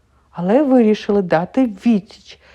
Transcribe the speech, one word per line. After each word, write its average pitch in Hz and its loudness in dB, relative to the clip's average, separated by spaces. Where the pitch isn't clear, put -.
але 196 -2
вирішили 220 0
дати 180 -2
відсіч - -6